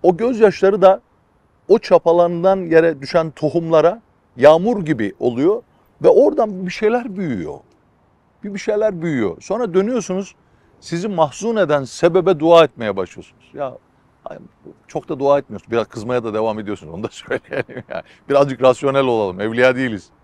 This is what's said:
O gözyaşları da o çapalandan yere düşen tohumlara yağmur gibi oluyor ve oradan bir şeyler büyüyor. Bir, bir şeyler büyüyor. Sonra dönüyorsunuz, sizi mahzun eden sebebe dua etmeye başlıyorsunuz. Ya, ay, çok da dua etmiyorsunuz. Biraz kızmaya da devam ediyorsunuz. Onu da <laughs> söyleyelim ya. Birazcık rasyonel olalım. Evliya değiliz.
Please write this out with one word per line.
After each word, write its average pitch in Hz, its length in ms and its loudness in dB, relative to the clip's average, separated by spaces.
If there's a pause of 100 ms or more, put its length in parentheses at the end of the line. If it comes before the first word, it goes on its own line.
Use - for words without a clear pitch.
O 175 140 2
gözyaşları 208 640 2
da 196 180 6 (680)
o 214 100 4
çapalandan 175 760 2
yere 165 440 2
düşen 160 300 -2
tohumlara 165 720 0 (340)
yağmur 170 480 4
gibi 113 340 -4
oluyor 139 440 -2 (400)
ve 175 60 6
oradan 214 580 2
bir 180 40 -8
şeyler 220 460 -4
büyüyor. 127 420 -8 (880)
Bir, 202 100 -12
bir 202 40 -10
şeyler 208 440 -2
büyüyor. 127 400 -4
Sonra 208 320 -6
dönüyorsunuz, 196 600 -4 (460)
sizi 175 280 -6
mahzun 185 480 -4
eden 147 280 0
sebebe 170 560 0
dua 165 240 6
etmeye 107 320 -6
başlıyorsunuz. - 580 -12
Ya, 135 240 -12 (460)
ay, - 140 -16 (480)
çok - 220 -12
da 147 100 -8
dua 139 200 2
etmiyorsunuz. 107 340 -10
Biraz 113 140 0
kızmaya 117 380 -6
da 107 100 -6
devam 110 240 -2
ediyorsunuz. 95 360 -12
Onu 101 80 -12
da 113 60 -8
<laughs> - 20 -8
söyleyelim - 800 -10
ya. - 140 -10 (260)
Birazcık 139 340 0
rasyonel 135 420 2
olalım. 104 360 -2
Evliya 123 360 0
değiliz. 117 340 -6 (140)